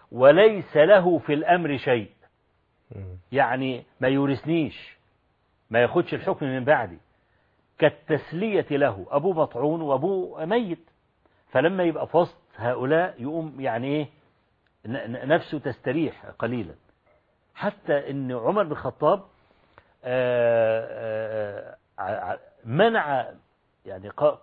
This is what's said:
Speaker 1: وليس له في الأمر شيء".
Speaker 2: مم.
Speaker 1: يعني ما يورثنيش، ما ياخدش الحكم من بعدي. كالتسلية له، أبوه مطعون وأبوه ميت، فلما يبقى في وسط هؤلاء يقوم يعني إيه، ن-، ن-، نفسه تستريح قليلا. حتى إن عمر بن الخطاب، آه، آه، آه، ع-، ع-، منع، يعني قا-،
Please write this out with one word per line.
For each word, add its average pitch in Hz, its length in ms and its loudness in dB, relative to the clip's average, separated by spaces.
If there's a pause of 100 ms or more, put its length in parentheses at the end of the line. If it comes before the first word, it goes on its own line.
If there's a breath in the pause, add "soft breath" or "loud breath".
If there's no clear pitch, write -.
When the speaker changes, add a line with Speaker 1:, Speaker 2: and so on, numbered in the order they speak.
(120 soft breath)
Speaker 1:
وليس 156 640 6
له 175 420 6
في 151 140 -2
الأمر 160 440 2
شيء". 117 340 -2 (840)
Speaker 2:
مم. 92 220 -14 (140)
Speaker 1:
يعني 127 520 -2 (160)
ما 127 80 0
يورثنيش، 139 920 -2 (720)
ما 117 120 4
ياخدش 156 320 0
الحكم 151 320 -6
من 131 200 -4
بعدي. 120 320 2 (800)
كالتسلية 160 920 -2
له، 135 380 0
أبوه 156 240 0
مطعون 151 480 -2
وأبوه 160 640 -2
ميت، 196 440 -4 (600)
فلما 175 340 2
يبقى 151 240 -2
في 156 100 0
وسط 170 200 0 (180)
هؤلاء 127 640 0
يقوم 147 400 -8
يعني 123 260 -4
إيه، 147 200 -2 (800)
ن-، 113 260 -8
ن-، 127 160 -10
نفسه 160 320 0
تستريح 135 640 -6
قليلا. 110 480 -8 (800)
حتى 151 560 -4
إن 135 200 -6
عمر 147 320 0
بن 151 80 -6
الخطاب، 151 480 0 (840 soft breath)
آه، 117 840 2
آه، 110 880 -8 (220)
آه، - 20 -6
ع-، 95 300 -6
ع-، 113 80 -8 (260)
منع، 151 640 2 (580)
يعني 98 240 -14
قا-، - 140 -6 (200)